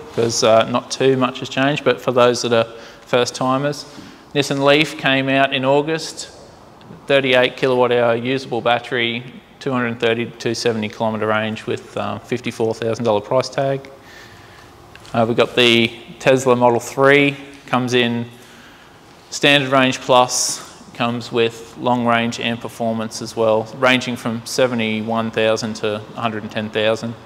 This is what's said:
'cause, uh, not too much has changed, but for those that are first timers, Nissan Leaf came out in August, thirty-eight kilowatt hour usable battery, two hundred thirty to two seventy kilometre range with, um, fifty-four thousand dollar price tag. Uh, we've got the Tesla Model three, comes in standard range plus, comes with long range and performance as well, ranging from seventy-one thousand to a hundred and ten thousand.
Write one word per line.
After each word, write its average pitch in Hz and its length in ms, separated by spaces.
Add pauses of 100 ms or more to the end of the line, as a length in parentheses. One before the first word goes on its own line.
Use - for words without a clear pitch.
(140)
'cause, 117 300
uh, 113 260
not 123 220
too 131 260
much 127 220
has 127 100
changed, 139 340
but - 180
for 135 100
those 123 320
that 120 100
are 113 140 (380)
first 123 300
timers, 139 500 (500)
Nissan 139 280
Leaf 151 340
came 135 320
out 135 240
in 131 120
August, 147 640 (760)
thirty-eight 131 500
kilowatt 123 340
hour 120 240
usable 123 460
battery, 117 600 (360)
two 139 120
hundred 120 280
thirty 113 260
to - 60
two 120 240
seventy 110 340
kilometre 110 380
range 110 380
with, - 320
um, 104 220
fifty-four 117 540
thousand 113 320
dollar 104 160
price 127 280
tag. 135 400 (1200)
Uh, 117 140
we've 117 100
got 117 180
the 117 360 (280)
Tesla 131 360
Model 120 240
three, 139 560 (320)
comes 123 260
in 120 320 (1040)
standard 143 400
range 131 300
plus, - 600 (340)
comes 120 360
with 117 480
long 123 260
range 117 340
and 117 200
performance 113 640
as 113 140
well, 113 320 (100)
ranging 127 380
from 113 300
seventy-one 113 840
thousand 110 460
to 107 260 (140)
a 120 60
hundred 110 200
and 107 100
ten 107 180
thousand. 113 440 (120)